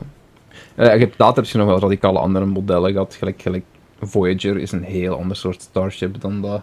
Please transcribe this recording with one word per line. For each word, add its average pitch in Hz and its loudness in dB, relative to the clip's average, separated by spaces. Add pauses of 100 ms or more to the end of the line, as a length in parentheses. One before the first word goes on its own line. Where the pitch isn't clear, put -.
(760)
Eh, 117 6
je 110 6
hebt, 120 2
later 117 4
heb 107 -10
je - -2
nog 104 2
wel 95 4
radicale 98 2
andere 95 0
modellen 95 0
gehad, 98 -4
gelijk, 95 -6
gelijk 92 -4 (380)
Voyager 98 0
is 95 -8
een 92 -6
heel 92 -4
ander 92 -6
soort 90 -8
Starship 95 -6
dan 101 -6
dat 101 -6